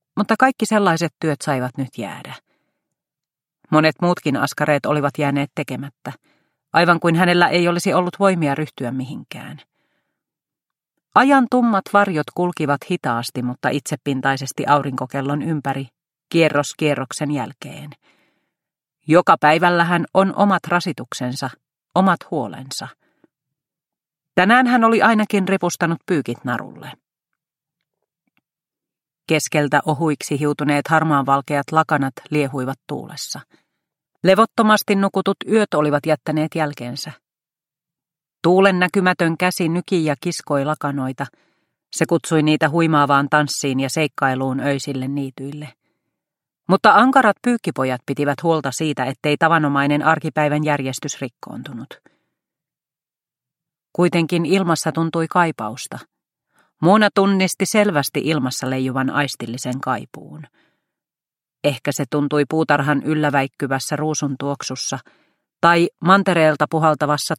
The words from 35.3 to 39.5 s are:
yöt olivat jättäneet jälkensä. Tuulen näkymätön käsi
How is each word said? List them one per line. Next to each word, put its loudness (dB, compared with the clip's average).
yöt 2
olivat 0
jättäneet -2
jälkensä. -6
Tuulen 4
näkymätön 2
käsi -2